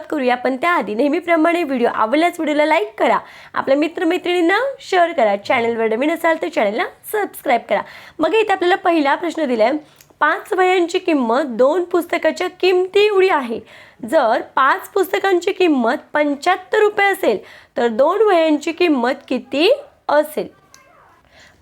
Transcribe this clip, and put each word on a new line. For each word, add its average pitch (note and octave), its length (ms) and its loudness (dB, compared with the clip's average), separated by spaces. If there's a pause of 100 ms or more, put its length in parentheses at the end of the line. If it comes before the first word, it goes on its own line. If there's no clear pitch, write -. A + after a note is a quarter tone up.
करूया, B3+ 260 0
पण B3+ 200 -2
त्याआधी C4 400 -2
नेहमीप्रमाणे E4 680 0
व्हिडिओ C4 260 0
आवडल्यास D4+ 500 0
व्हिडिओला D4+ 260 0
लाईक E4 320 0
करा, A#3+ 200 2 (360)
आपल्या C4+ 240 0
मित्रमैत्रिणींना F4 800 0 (220)
शेअर F4 320 0
करा, A3 260 2
चॅनलवर A#3 520 -2
नवीन B3+ 220 0
असाल D#4+ 300 0
तर F4 60 -6
चॅनलला B3 380 -2 (260)
सबस्क्राईब D4+ 580 -2
करा. G3 120 -2 (380)
मग D#4+ 140 0
इथे A4 200 2
आपल्याला F#4 220 0
पहिला E4 400 0
प्रश्न D#4+ 300 -4
दिलाय, A#3+ 260 2 (480)
पाच E4 340 -2
वह्यांची F#4 460 0
किंमत C4 580 0
दोन D4+ 260 2
पुस्तकाच्या E4+ 640 -2 (120)
किमती F#4 460 2
एवढी F#4+ 240 2
आहे. B3 300 -2 (500)
जर C4+ 320 2 (140)
पाच D4+ 340 0
पुस्तकांची G4 640 0
किंमत C#4 520 0 (100)
पंच्याहत्तर D4+ 680 -2
रुपये G#4 280 2
असेल F4+ 320 0 (380)
तर A#3+ 100 0
दोन D4 340 2
वह्यांची E4 500 2
किंमत C4 560 0
किती C#4+ 440 0 (380)
असेल? D4+ 380 0 (1160)